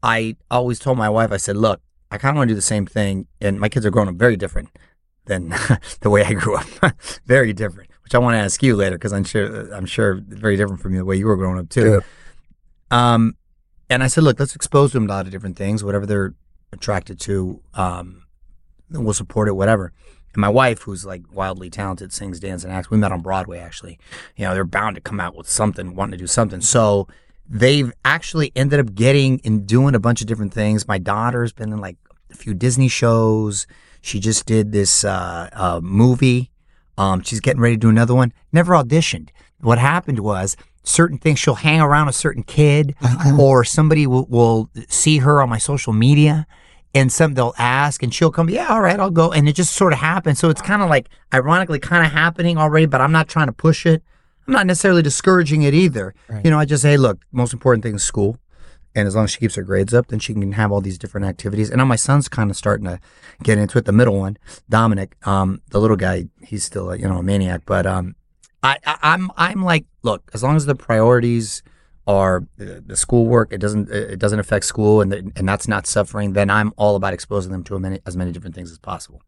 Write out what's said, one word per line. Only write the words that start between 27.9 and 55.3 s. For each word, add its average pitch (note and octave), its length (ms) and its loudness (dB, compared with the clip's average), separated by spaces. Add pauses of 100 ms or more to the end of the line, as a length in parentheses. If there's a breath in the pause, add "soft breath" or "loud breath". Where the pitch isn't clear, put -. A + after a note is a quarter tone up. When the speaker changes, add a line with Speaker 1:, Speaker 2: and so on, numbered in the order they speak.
Speaker 1:
actually D#3 520 -2
ended C#3 240 2
up A2+ 140 -2
getting C3 500 2
and G#2+ 220 -2
doing C3 280 4
a A2+ 60 2
bunch A2+ 200 0
of A2 60 -8
different G#2+ 260 -6
things. G#2+ 360 0
My G2+ 100 -2
daughter's A2+ 540 -2
been G#2+ 200 -10
in, G#2+ 60 -8
like, F#2+ 180 -12 (360)
a - 40 -20
few - 180 -8
Disney B2 340 2
shows. A2 800 0 (360 soft breath)
She - 180 -8
just A2 260 -2
did A2 260 0
this, G2+ 320 0
uh, F2+ 480 -6
uh, F2 300 -2
movie. B2 680 4 (480)
Um, F#2+ 240 0
she's A2 180 -8
getting C3 200 0
ready A#2 160 4
to A2 40 -2
do A2+ 80 4
another A#2 260 4
one. B2 180 4 (200)
Never F3 220 4
auditioned. C#3 540 0 (320 soft breath)
What A#2 180 4
happened C#3 420 0
was G2 360 -4 (260 soft breath)
certain E3 360 2
things, D#3 200 0
she'll A#2+ 180 0
hang D#3 240 2
around D3 280 4
a C3 40 -4
certain B2+ 300 -4
kid D3 600 2
Speaker 3:
Uh-huh. C#3 380 2
Speaker 1:
or C3+ 240 6
somebody D#3 420 2
will, B2+ 200 0
will A#2 440 2 (180)
see D#3 300 2
her C#3+ 240 4
on B2+ 60 0
my A2+ 100 -2
social C3 340 -4
media D3 540 4 (480 soft breath)
and C3 180 4
some, D#3 220 2
they'll B2 240 0
ask C3 440 0
and B2 120 -4
she'll D#3+ 160 2
come, E3 180 0
"Yeah, D4+ 200 -4
all A3+ 120 0
right, F#3+ 180 2
I'll G3 120 0
go." E3 220 2
And D3 160 4
it D3 80 2
just F3 180 -2
sort F#3 180 2
of B2+ 60 -2
happens. D#3+ 400 0
So E3+ 100 2
it's D#3 140 0
kinda, G3+ 240 0
like, D3 220 2 (260 soft breath)
ironically D#3 460 2
kinda E3+ 280 2
happening E3 480 0
already, D#3 300 4
but C3+ 140 2
I'm C#3 120 2
not D#3+ 160 4
trying D#3 200 0
to A2+ 40 -4
push - 320 0
it. D#3+ 180 2 (440)
I'm C4 80 0
not G#3 120 4
necessarily F3+ 360 4
discouraging D#3 600 2